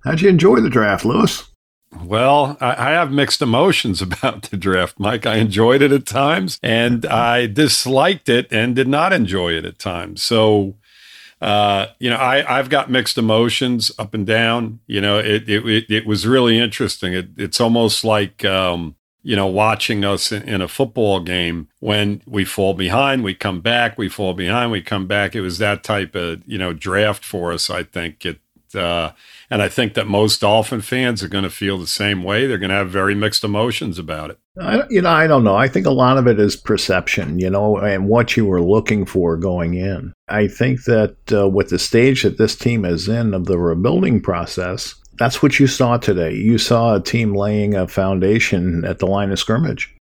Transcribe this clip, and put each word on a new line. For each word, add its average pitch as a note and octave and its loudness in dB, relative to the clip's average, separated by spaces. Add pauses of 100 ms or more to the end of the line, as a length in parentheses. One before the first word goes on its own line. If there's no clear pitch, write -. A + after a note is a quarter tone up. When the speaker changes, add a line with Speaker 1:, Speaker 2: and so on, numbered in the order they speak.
Speaker 1:
How'd D#3 -2
you G3 6
enjoy F#3 6
the F#3 2
draft, G#2+ 2
Lewis? E3 0 (540)
Speaker 2:
Well, C3+ 2
I, B2+ -2
I - 0
have D#3+ 0
mixed C#3+ 0
emotions B2 2
<laughs> F#2 -4
about G2+ -4
the - -10
draft, F2+ 0
Mike. G#2+ -4
I A2 0
enjoyed A2+ 4
it C#3+ 4
at C3+ 0
times, D#3 -2
and A#2 0
I A#2+ 0
disliked C#3 0
it A#2+ 2
and A#2 0
did C3 2
not D#3 2
enjoy F#2 -2
it E2 -4
at F2 -12
times. F2+ -8
So, G#2+ 2 (640)
uh, G2+ 0 (120)
you B2 -2
know, A#2 0
I, C3 0
I've C3 -4
got C3+ 0
mixed B2+ -2
emotions A#2 0
up G#2 -8
and G#2 -4
down. A2+ -2
You G2+ -4
know, G#2 0
it, G#2+ -2
it, A2 0
it, A2 0
it G#2+ -2
was G#2+ -2
really A#2+ 4
interesting. G#2 -4
It, F2+ -6
it's G2 -4
almost A#2 2
like, G#2 -2
um, F2+ -2 (280)
you B2+ -2
know, G2 2
watching G#2 0
us G2+ -2
in, G2+ -6
in G2+ -4
a F2 -4
football A2+ -2
game. E2+ -4 (140)
When G#2 -2
we G#2 -2
fall F#2+ -2
behind, A#2+ 0
we F#2+ -4
come F#2+ -4
back, A#2 -2
we G2+ -4
fall F#2 -4
behind, G#2+ -2
we G2+ -4
come F#2+ -6
back. G2+ -2
It A2 -6
was F2+ -6
that G2+ -2
type G2 -4
of, E2+ -6
you G#2 -10
know, F#2 -4
draft F#2+ -2
for F2 -6
us, - -4
I F2+ -6
think. E2+ -10
It, E2 -8 (360)
uh, E2+ -4 (380)
and G#2+ 0
I G2 0
think A#2 -2
that G#2+ -2
most G#2 2
Dolphin A2 2
fans B2 -2
are F2+ -10
gonna G2 -4
feel G2 -4
the E2+ -8
same G2+ -2
way. G#2 0
They're A#2 -2
gonna F#2+ -2
have G2 0
very G2 0
mixed G#2 -2
emotions G#2+ -4
about D#2 -10
it. - -18 (220)
Speaker 1:
I, G#3 -2
you G3+ 2
know, F3 2
I D#3+ 4
don't C#3 4
know. G2 6
I B2+ 4
think - -2
a D3 2
lot C3 4
of B2 4
it A2+ 4
is G#2 4
perception, F2+ -2
you F#2 0
know, G2+ 2
and G2 0
what A#2 2
you A2+ 2
were F2+ 2
looking G2+ 2
for E2+ 0
going F2 -2
in. F2+ -6 (160)
I G#2 0
think B2+ -2
that, A2+ 2 (160)
uh, G2+ 4
with F#2+ 0
the F2+ 0
stage B2+ 2
that F#2+ 0
this A2 2
team A#2 0
is F2 -2
in A2+ 0
of F#2 -2
the F#2 2
rebuilding G2 2
process, F2+ -6 (240)
that's B2 0
what C#3 2
you C#3 6
saw A#2+ 2
today. F2+ -2
You G#2+ 2
saw A#2 2
a F#2+ 0
team A2+ 0
laying G#2 0
a F#2 0
foundation F#2+ 0
at F#2+ -6
the F#2 0
line G2 0
of F#2+ -2
scrimmage. B2+ -2